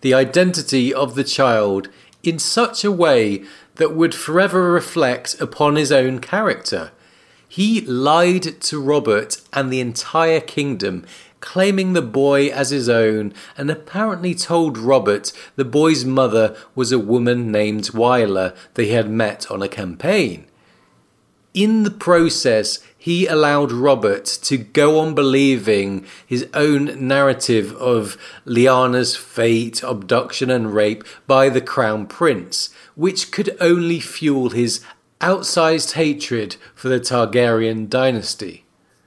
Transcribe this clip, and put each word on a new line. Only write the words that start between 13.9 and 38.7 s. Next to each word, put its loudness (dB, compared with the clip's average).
told -2
Robert 2
the -2
boy's 2
mother 2
was -2
a 4
woman 0
named -2
Wyler 2
they 0
had 0
met -4
on -6
a -4
campaign. -4
In 2
the -2
process, 2
he -2
allowed 2
Robert 0
to -2
go 2
on -2
believing 2
his -4
own 0
narrative 2
of -2
Lyanna's 2
fate, -2
abduction -2
and -2
rape 0
by 6
the 0
Crown -2
Prince, -4
which -4
could -4
only 0
fuel -2
his -2
outsized 0
hatred -4
for -8
the 2
Targaryen 0
dynasty. -4